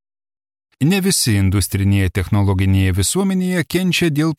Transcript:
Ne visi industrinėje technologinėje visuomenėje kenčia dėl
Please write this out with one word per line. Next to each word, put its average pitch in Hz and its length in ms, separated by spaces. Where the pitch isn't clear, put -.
Ne 190 160
visi 165 320
industrinėje 98 800
technologinėje 95 800
visuomenėje 185 720
kenčia 175 400
dėl 156 320